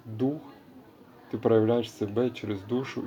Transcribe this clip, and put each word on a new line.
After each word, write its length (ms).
дух, 360
ти 80
проявляєш 520
себе 400
через 320
душу 440